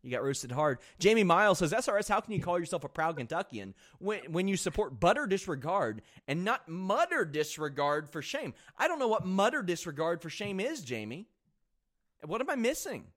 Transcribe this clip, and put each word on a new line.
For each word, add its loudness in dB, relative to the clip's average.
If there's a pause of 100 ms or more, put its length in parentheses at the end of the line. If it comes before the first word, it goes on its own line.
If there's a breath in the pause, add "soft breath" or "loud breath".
You -10
got -2
roasted -2
hard. 2 (200 loud breath)
Jamie 6
Miles 6
says, 2
"S 0
R 2
S, 0
how 2
can -6
you -2
call 0
yourself -4
a -10
proud -2
Kentuckian -6 (240 soft breath)
when, -4 (120)
when 0
you 2
support -2
butter 6
disregard -2 (260 loud breath)
and -2
not 0
mutter 0
disregard -2
for -8
shame?" -6 (240 loud breath)
I 2
don't 0
know 2
what 2
mutter 2
disregard -2
for -10
shame -6
is, -4
Jamie. -8 (960)
What -4
am -2
I 0
missing? -2